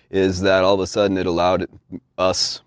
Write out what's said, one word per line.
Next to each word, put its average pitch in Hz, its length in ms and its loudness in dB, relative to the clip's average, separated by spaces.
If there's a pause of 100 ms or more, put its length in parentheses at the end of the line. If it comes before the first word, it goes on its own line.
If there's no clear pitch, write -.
(100)
is 95 320 0
that 95 200 4
all 98 120 4
of 95 60 0
a 92 60 -2
sudden 98 300 0
it 92 100 -2
allowed 90 400 0 (520)
us, - 480 -2